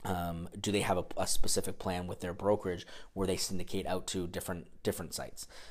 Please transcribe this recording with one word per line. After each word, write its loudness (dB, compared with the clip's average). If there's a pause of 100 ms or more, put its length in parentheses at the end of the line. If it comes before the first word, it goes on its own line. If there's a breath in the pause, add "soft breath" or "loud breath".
um, -2 (100)
do 0
they 4
have 2
a, 0 (120)
a 2
specific 6
plan -2
with -6
their -2
brokerage 2 (280 loud breath)
where 0
they 0
syndicate -2
out -2
to -2
different, -6 (160)
different -2
sites? -10 (240 loud breath)